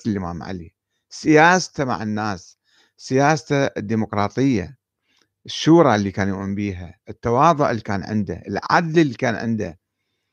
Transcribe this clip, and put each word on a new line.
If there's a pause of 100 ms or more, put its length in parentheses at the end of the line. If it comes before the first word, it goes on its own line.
الإمام
علي، (360)
سياسته
مع
الناس، (380)
سياسته
الديمقراطية، (680)
الشورى
اللي
كان
يؤمن
بيها، (100)
التواضع
اللي
كان
عنده،
العدل
اللي
كان
عنده، (540)